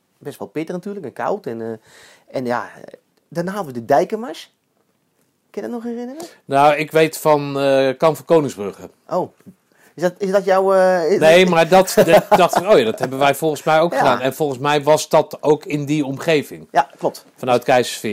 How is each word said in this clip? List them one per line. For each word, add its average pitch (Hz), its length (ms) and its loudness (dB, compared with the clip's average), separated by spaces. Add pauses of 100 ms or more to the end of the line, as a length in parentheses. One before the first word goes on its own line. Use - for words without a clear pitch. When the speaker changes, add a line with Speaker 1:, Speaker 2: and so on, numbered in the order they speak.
(180)
Speaker 1:
best 131 200 -16
wel - 100 -12
pittig 160 260 -10
natuurlijk 196 320 -12
en 110 60 -14
koud. 170 340 -6
En, 113 140 -10
eh, 113 120 -8 (640)
en 131 80 -6
ja, 117 320 -6
eh, - 60 -20 (460)
daarna 170 240 -8
hadden 185 220 -10
we 120 60 -8
de 117 60 -16
dijkenmars. 208 680 -2 (960)
Kun 202 120 -12
je 226 60 -10
dat 240 140 -10
nog 240 100 -10
herinneren? 254 340 -12 (180)
Speaker 2:
Nou, 143 300 2
ik 151 160 -6
weet 156 280 0
van, 143 420 0
eh, 135 360 0
Kamp 156 200 0
van - 80 -20
Koningsbrugge. 104 640 -2 (180)
Speaker 1:
Oh. 165 240 -6 (640)
Is 147 60 -6
dat, 180 160 -2
is 190 120 -4
dat 190 140 0
jouw, 190 300 2
eh, 185 380 2
is 208 60 0
Speaker 2:
Nee, 170 260 6
Speaker 1:
dat 180 100 2
Speaker 2:
maar 165 140 2
dat, 185 260 4
Speaker 1:
<laughs> 202 120 4
Speaker 2:
dat, 202 200 4 (120)
dat, 180 280 2
oh 208 120 6
ja, 123 60 4
dat 110 140 -4
hebben 131 200 -6
wij 143 160 2
volgens 156 280 -4
mij 160 180 2
ook 175 120 0
Speaker 1:
Ja. 180 60 -2
Speaker 2:
gedaan. 131 220 2
En 131 140 -2
volgens 139 240 -4
mij 147 240 -2
was 151 260 2
dat 151 340 0
ook 147 220 0
in 147 200 -6
die 147 200 -2
omgeving. 131 680 -4
Speaker 1:
Ja, 170 280 -2
klopt. - 260 -6 (120)
Speaker 2:
Vanuit 123 280 -2
Keizersveer 123 480 -2